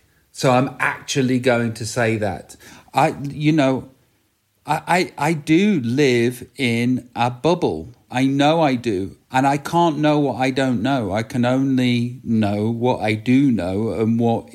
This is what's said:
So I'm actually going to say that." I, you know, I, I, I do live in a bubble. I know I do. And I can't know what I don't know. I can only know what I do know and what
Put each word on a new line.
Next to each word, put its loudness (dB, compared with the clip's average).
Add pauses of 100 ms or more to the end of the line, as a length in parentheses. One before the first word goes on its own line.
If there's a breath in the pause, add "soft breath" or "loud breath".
(320)
So 0
I'm 2
actually -2
going 0
to -10
say -2
that." -6 (380 loud breath)
I, 2 (160)
you 0
know, 0 (760)
I, -2
I, -2
I 0
do 2
live 0 (100)
in -2
a 0
bubble. -2 (200)
I 0
know 2
I 2
do. -4 (140)
And 0
I 2
can't 0
know 2
what 0
I 0
don't 0
know. -2
I -2
can -2
only 0
know 0
what -2
I 0
do 4
know -2
and 0
what 0